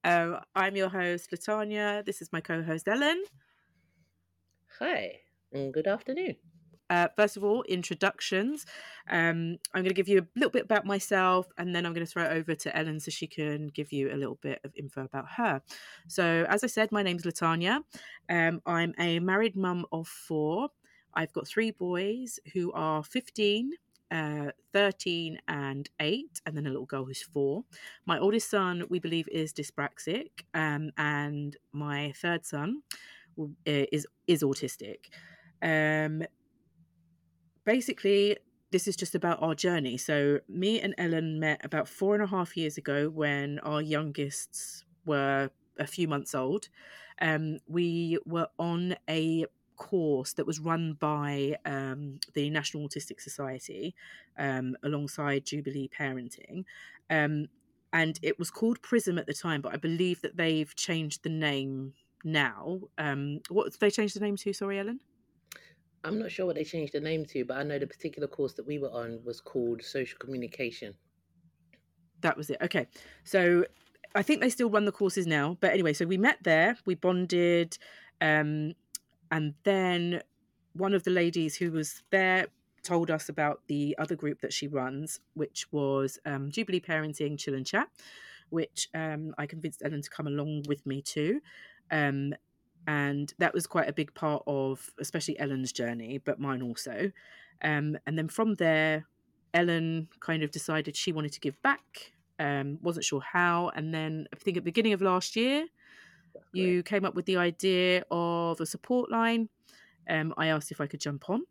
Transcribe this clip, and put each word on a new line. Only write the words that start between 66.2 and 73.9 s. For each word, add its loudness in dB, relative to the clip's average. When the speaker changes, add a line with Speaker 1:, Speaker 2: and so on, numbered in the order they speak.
Speaker 2:
sure -2
what 0
they -2
changed -4
the 0
name -2
to, -2
but -2
I -2
know -2
the -2
particular -6
course -2
that -10
we -4
were -4
on -6
was -8
called -2
Social -6
Communication. -8
Speaker 1:
That 0
was -6
it. -2
Okay. 0
So 6